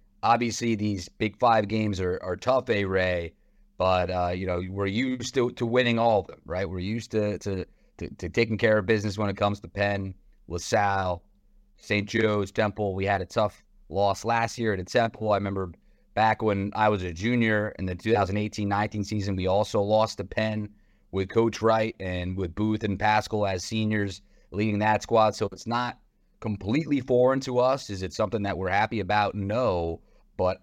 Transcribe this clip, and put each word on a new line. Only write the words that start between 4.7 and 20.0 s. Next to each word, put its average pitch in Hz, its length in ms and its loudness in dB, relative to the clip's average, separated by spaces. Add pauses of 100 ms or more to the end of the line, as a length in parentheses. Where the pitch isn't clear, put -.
used 127 480 -2
to, 123 180 2
to 123 140 -4
winning 117 340 2
all 113 200 4
of 87 80 -2
them, - 180 -18
right? 90 240 -4
We're 92 100 -6
used 107 320 -6
to, 104 280 0
to, 95 260 -6 (320)
to, - 120 -10
to - 200 -10
taking 113 280 0
care 107 200 4
of 101 80 0
business 104 320 0
when 104 120 -2
it 98 80 -4
comes 101 240 0
to - 60 -16
Penn, 98 460 -2 (340)
LaSalle, 98 760 0 (540)
Saint 104 300 -2
Joe's, 104 440 0
Temple. 104 440 -2
We 95 100 -2
had 98 160 0
a 92 40 -8
tough - 380 -2 (260)
loss 98 340 0
last 117 340 -2
year 113 160 0
at 92 140 -4
Temple. 113 460 0
I - 20 6
remember 98 360 -2 (440)
back 110 260 2
when 101 340 0
I 110 120 4
was 104 160 2
a 90 80 -4
junior 107 680 0
in - 80 -6
the 92 80 -4
two 110 200 -2
thousand 101 240 2
eighteen 104 320 -4
nineteen 104 340 -2
season, 101 320 -4
we 92 120 -2
also 104 340 2
lost 107 360 2